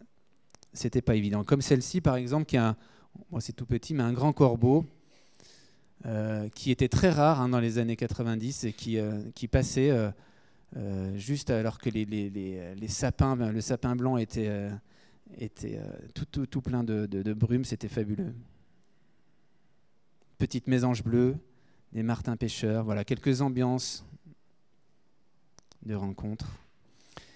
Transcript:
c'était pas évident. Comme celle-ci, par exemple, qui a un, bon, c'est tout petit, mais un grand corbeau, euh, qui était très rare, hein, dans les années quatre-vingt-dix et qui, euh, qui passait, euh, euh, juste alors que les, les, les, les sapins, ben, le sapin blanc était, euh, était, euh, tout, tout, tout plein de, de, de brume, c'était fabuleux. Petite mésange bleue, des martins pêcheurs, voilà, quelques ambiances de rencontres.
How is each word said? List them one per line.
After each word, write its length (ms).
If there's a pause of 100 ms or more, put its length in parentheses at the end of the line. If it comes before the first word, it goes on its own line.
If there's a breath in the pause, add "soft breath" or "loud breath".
(720)
c'était 300
pas 120
évident. 300
Comme 180
celle-ci, 400
par 140
exemple, 280
qui 140
a 100
un, 80 (540 soft breath)
bon, 100
c'est 140
tout 120
petit, 280
mais 80
un 100
grand 220
corbeau, 500 (1200 soft breath)
euh, 460
qui 200
était 180
très 220
rare, 300
hein, 80
dans 120
les 180
années 180
quatre-vingt-dix 680
et 80
qui, 260
euh, 240 (120)
qui 140
passait, 420
euh, 200 (680 soft breath)
euh, 400
juste 340
alors 280
que 120
les, 140
les, 240
les, 460
les 140
sapins, 480
ben, 140
le 100
sapin 360
blanc 200
était, 320
euh, 220 (680 soft breath)
était, 400
euh, 100 (260)
tout, 120
tout, 200
tout 140
plein 240
de, 220
de, 160
de 100
brume, 320
c'était 240
fabuleux. 460 (2000)
Petite 280
mésange 360
bleue, 340 (560 soft breath)
des 100
martins 340
pêcheurs, 480
voilà, 200
quelques 360
ambiances 640 (1800)
de 100
rencontres. 640 (760 loud breath)